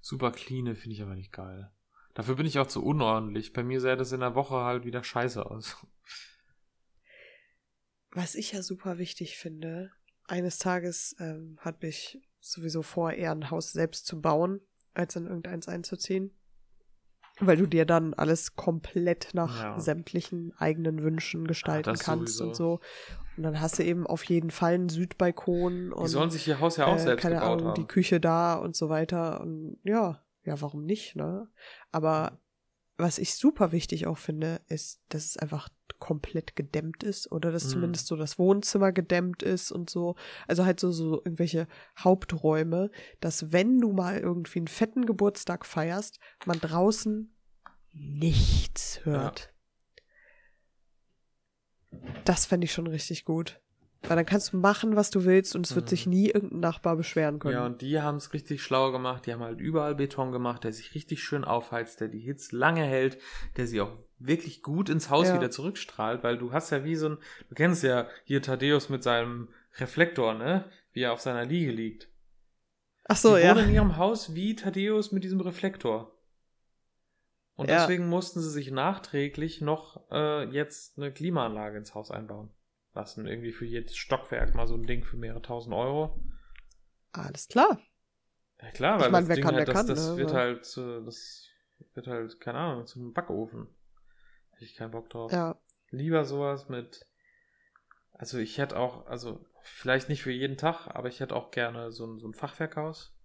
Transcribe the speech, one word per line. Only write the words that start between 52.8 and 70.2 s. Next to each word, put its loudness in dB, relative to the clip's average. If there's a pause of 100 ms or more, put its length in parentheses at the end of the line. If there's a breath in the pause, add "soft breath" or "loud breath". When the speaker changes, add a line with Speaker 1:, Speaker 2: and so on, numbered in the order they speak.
Speaker 2:
richtig -6
gut. -4 (440)
Weil 2
dann 4
kannst 2
du 0
machen, 4
was 4
du 2
willst 6
und 0
es -2
wird 2
Speaker 1:
Mhm. -12
Speaker 2:
sich 2
nie 6
irgendein 0
Nachbar 2
beschweren 0
können. 0
Speaker 1:
Ja, 0
und -6
die 0
haben's -4
richtig -6
schlau 4
gemacht. -4
Die -4
haben -6
halt -6
überall 0
Beton -2
gemacht, -2
der -2
sich -12
richtig -6
schön -2
aufheizt, -2
der -2
die -8
Hitze -8
lange 2
hält, 2 (400 loud breath)
der -2
sie 0
auch -2 (260)
wirklich -2
gut 0
ins 2
Haus 6
Speaker 2:
Ja. 6
Speaker 1:
wieder 2
zurückstrahlt, -4
weil 2
du -4
hast 0
ja 0
wie 0
so 0
ein, -4 (320 loud breath)
du -16
kennst 4
ja 4 (160)
hier 2
Thaddeus 2
mit -2
seinem 0 (280 soft breath)
Reflektor, 2